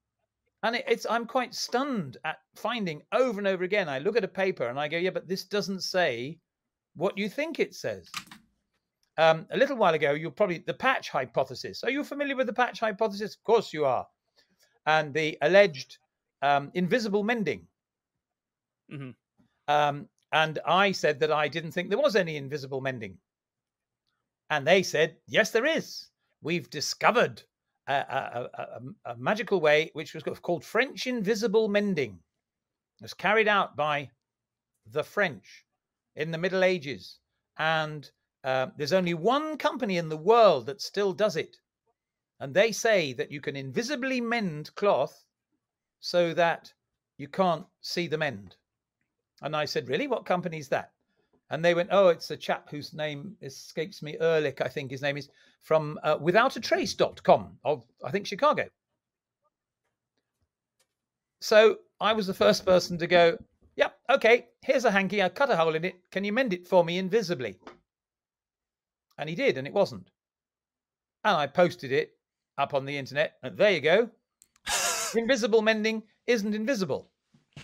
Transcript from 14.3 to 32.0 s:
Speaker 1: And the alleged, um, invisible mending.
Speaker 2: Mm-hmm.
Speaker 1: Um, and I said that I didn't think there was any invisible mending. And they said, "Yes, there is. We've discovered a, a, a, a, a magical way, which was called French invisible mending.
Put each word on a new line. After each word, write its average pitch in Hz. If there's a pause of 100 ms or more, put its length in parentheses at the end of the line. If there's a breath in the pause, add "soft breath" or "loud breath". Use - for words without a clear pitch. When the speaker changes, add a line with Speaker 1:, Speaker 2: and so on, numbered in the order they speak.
Speaker 1:
And 151
the 156
alleged, 165 (440)
um, 143
invisible 202
mending. 202 (1300)
Speaker 2:
Mm-hmm. 139 (580)
Speaker 1:
Um, 147 (240)
and 156
I 190
said 151
that 156
I 151
didn't 156
think 175
there 202
was 277
any 165
invisible 135
mending. 113 (1300)
And 147
they 185
said, 156 (100)
"Yes, 175
there 233
is. - (360)
We've 160
discovered 156 (460)
a, 139
a, 127
a, -
a, 120
a 120
magical 190
way, 151
which 147
was 156 (180)
called 170
French 240
invisible 220
mending. 175 (800)